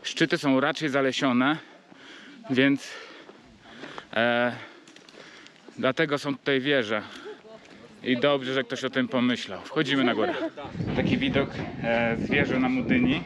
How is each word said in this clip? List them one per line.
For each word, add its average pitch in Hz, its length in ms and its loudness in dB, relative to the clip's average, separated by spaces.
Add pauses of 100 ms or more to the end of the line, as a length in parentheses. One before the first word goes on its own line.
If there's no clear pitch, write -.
Szczyty 165 360 0
są 135 220 4
raczej 156 280 0
zalesione, 135 680 2 (920)
więc, 135 440 2 (1200)
e, 120 380 2 (1300)
dlatego 139 400 0
są 139 180 -4
tutaj 139 240 0
wieże. 117 420 0 (1000)
I 123 140 2
dobrze, 131 380 2
że 131 100 0
ktoś 131 200 -6
o 127 60 -2
tym 127 180 0
pomyślał. 120 540 -2
Wchodzimy 143 420 0
na 117 100 2
górę. 104 200 0 (600)
Taki 135 220 2
widok, 135 320 0 (340)
e, 117 320 2
z 104 140 -4
wieży 135 280 2
na 127 100 2
Mudyni. 127 580 2